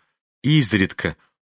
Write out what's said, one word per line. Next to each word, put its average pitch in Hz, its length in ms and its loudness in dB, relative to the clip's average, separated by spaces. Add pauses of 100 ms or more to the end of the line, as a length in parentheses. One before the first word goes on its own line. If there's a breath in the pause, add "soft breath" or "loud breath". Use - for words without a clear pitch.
(440)
Изредка 107 720 0 (300)